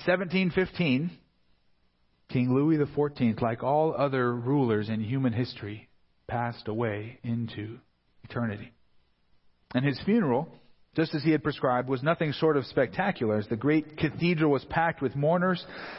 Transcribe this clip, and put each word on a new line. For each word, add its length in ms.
seventeen 460
fifteen, 580
King 260
Louis 220
the 180
fourteenth, 480
like 220
all 320
other 360
rulers 560
in 120
human 320
history, 560
passed 400
away 560
into 540
eternity. 500
And 100
his 200
funeral, 440
just 200
as 100
he 80
had 100
prescribed, 460
was 140
nothing 300
short 240
of 100
spectacular, 720
as 100
the 80
great 400
cathedral 540
was 160
packed 360
with 140
mourners 480